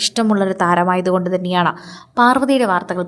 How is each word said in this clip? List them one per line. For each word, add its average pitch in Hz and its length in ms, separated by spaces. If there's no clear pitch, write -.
ഇഷ്ടമുള്ളൊരു 202 640
താരമായതുകൊണ്ട് 180 720
തന്നെയാണ് 180 380
പാർവതിയുടെ 262 520
വാർത്തകൾ 175 360